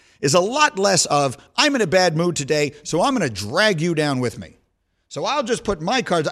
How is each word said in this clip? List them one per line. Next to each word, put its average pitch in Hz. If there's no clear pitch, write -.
is 139
a 180
lot 262
less 190
of, 143
"I'm 285
in 240
a 196
bad 175
mood 170
today, 147
so 165
I'm 269
gonna 196
drag 147
you 175
down 147
with 123
me. 80
So 151
I'll 277
just 226
put 190
my 233
cards," 170